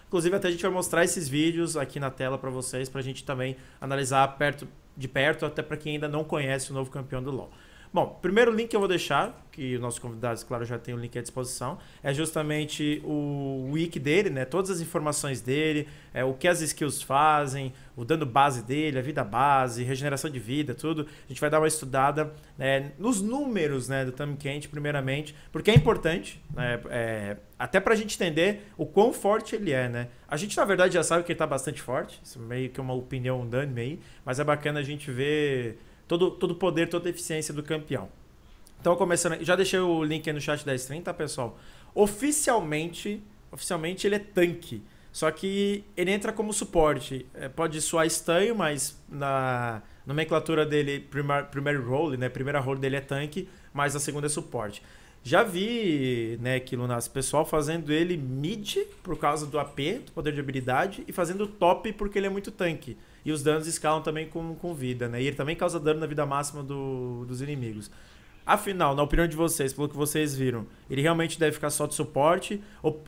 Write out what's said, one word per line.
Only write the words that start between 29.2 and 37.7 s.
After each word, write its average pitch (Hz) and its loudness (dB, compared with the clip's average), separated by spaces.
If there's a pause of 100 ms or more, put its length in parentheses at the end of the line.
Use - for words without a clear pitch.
ele 202 -2
é, 127 2
né? 120 -4 (180)
A 147 -4
gente, 202 -4
na 339 4
verdade, 185 6
já 170 4
sabe 165 2
que 170 -4
ele 156 -4
tá 160 2
bastante 139 -4
forte, 147 -6
isso - -18
é 123 -12
meio 123 -4
que 131 -10
uma 131 -4
opinião 127 -2
unânime 127 -2
aí, 139 -4 (240)
mas 127 -4
é 147 0
bacana 147 0
a 143 -2
gente 143 -8
ver 135 0 (280)
todo, 175 4
todo 175 -2
o 170 0
poder, 170 2
toda 170 -2
a 175 0
eficiência 156 -4
do 147 -6
campeão. 147 -4 (720)